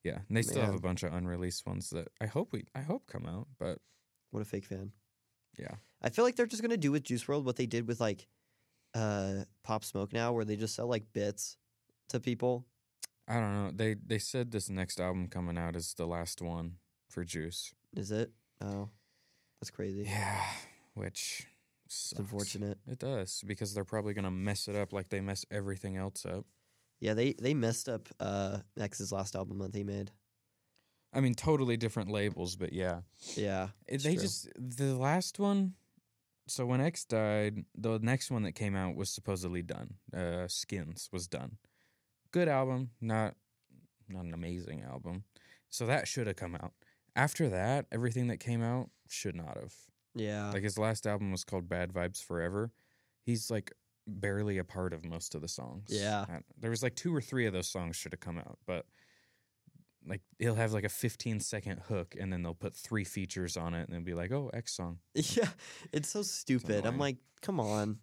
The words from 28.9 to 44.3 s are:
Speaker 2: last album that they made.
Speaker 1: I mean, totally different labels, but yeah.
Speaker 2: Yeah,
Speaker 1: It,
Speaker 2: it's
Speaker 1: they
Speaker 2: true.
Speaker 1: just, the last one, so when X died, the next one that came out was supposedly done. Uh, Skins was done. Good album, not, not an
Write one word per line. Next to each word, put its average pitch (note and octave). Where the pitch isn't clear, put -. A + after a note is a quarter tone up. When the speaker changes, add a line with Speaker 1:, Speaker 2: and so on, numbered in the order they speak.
Speaker 2:
last G2
album F#2+
that F#2+
they G2+
made. G2+
Speaker 1:
I C3
mean, B2+
totally C3+
different A2
labels, F#2
but F#2
yeah. F2+
Speaker 2:
Yeah, G2
Speaker 1:
It, -
Speaker 2:
it's C#3
Speaker 1:
they D#3
Speaker 2:
true. F#3
Speaker 1:
just, -
the B2+
last D3
one, G3
so B2+
when B2+
X D#3+
died, G#2+
the A2+
next B2
one A2+
that F#2
came G2+
out F#2
was F#2
supposedly F2+
done. -
Uh, F2
Skins -
was F2
done. C2+
Good E3+
album, C3
not, A2
not F#2
an E2